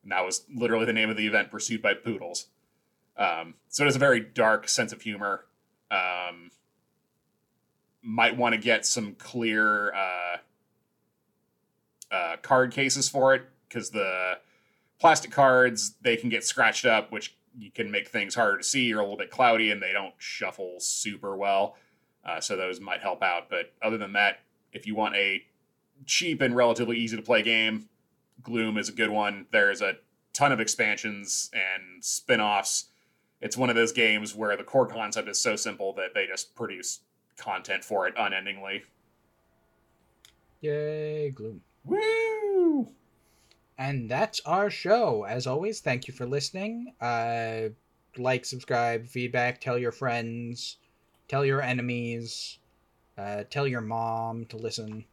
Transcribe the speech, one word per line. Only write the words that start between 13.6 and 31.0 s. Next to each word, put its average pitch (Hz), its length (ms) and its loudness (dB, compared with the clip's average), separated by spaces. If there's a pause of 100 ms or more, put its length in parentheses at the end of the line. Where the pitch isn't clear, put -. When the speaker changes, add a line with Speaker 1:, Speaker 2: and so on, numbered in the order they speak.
Speaker 1:
'cause 113 220 -8
the 92 480 -2 (600)
plastic 160 300 4
cards, 127 720 6
they 117 160 2
can 117 120 -2
get 110 140 0
scratched 113 420 2
up, 110 260 4
which - 240 -8 (200)
you 107 140 -16
can 104 220 -6
make 101 160 -2
things 101 260 -4
harder 104 240 4
to - 60 -6
see 123 280 2
or 110 60 0
a 107 60 2
little 101 120 -4
bit 101 140 -6
cloudy, 113 400 6
and 104 100 0
they 95 140 -2
don't 98 240 -4
shuffle 92 640 -8
super 98 580 -6
well. 98 400 2 (480)
Uh, 85 140 -4
so 101 160 -4
those 92 240 -4
might 92 220 -6
help 95 200 -2
out. 87 260 0
But 85 340 -4
other 113 160 0
than 101 160 -8
that, 101 260 2 (320)
if - 160 -12
you 107 80 -4
want 107 200 0
a 98 300 0 (640)
cheap 165 340 0
and 123 140 2
relatively 117 420 4
easy 113 180 -2
to 107 60 -6
play 110 220 4
game, 110 460 2 (520)
Gloom 113 360 -2
is 98 120 -4
a 104 40 -12
good 110 180 0
one. 104 400 -2
There's 101 300 4
a 95 160 -2 (360)
ton 143 180 4
of 117 80 0
expansions 104 960 -2